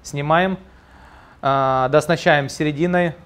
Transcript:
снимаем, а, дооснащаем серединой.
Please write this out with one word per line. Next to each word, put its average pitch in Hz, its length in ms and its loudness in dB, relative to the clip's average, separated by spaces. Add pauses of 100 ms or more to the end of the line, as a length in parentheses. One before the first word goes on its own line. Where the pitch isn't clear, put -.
снимаем, 165 540 0 (840)
а, 135 460 0
дооснащаем 151 600 2
серединой. 165 640 -2 (120)